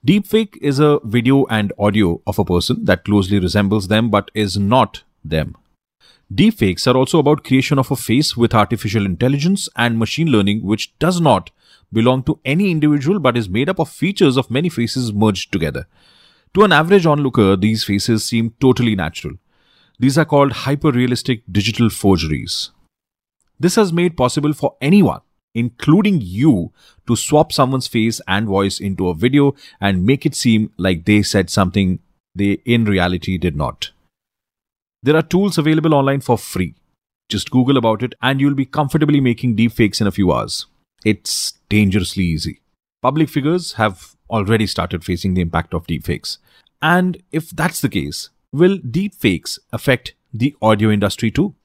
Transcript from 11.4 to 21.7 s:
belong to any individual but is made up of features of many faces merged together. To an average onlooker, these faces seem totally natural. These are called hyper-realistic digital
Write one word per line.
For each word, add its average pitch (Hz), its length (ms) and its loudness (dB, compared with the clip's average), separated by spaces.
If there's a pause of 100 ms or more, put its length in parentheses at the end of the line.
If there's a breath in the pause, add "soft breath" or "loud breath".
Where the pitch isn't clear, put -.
belong 123 300 2
to - 240 -4
any 175 240 0
individual 151 480 0
but 131 180 0
is 110 140 -2
made 120 180 0
up 190 120 -4
of 160 100 -2
features 190 480 0
of 127 140 -4
many 151 180 -2
faces 120 420 -4
merged 104 400 0
together. 78 360 -4 (640 soft breath)
To 196 100 4
an 196 80 4
average 165 360 4
onlooker, 127 480 4
these 110 280 0
faces 104 400 0
seem 113 360 -2
totally 120 360 2
natural. 80 380 -8 (640)
These 131 220 2
are 151 60 2
called 143 260 4
hyper-realistic 127 920 -2 (100)
digital 107 380 0